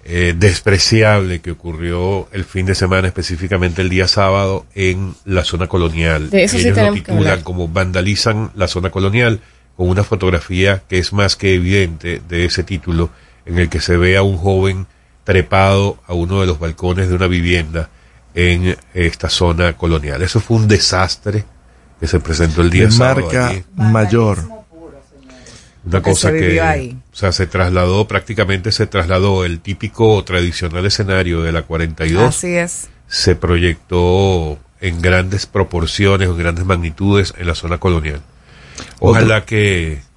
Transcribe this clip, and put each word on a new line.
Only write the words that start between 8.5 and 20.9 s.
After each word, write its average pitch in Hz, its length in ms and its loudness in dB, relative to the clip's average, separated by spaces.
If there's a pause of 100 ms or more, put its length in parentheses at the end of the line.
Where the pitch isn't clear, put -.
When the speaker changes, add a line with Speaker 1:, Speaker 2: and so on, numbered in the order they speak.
Speaker 1:
la 95 120 -2
zona 90 220 -4
colonial", 104 520 0 (360)
con 90 120 0
una 95 140 2
fotografía 92 840 0
que 92 80 -2
es 90 160 -2
más 101 220 2
que 95 180 2
evidente 90 720 0
de 87 180 -2
ese 85 180 -2
título, 85 480 -4 (340)
en 87 140 -2
el 87 100 2
que 80 120 -4
se 87 160 0
ve 90 180 2
a 98 80 4
un 98 140 0
joven 95 500 0 (380)
trepado 98 840 2
a 87 60 -8
uno 87 280 0
de 92 60 2
los 82 120 -2
balcones 90 500 -2
de 90 60 2
una 92 120 2
vivienda 85 600 0 (460)
en 87 420 2 (160)
esta 87 360 -2
zona 85 460 0
colonial. 73 460 -2
Eso - 180 0
fue 113 180 0
un 110 120 2
desastre 98 760 0 (560)